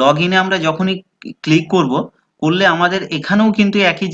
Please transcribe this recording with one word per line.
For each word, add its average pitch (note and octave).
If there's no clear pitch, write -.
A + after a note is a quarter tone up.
log C#3+
in-এ F#3
আমরা F#3+
যখনই F#3
ক্লিক D#3+
করব, C#3+
করলে E3+
আমাদের F3
এখানেও G#3
কিন্তু G#3
একই F#3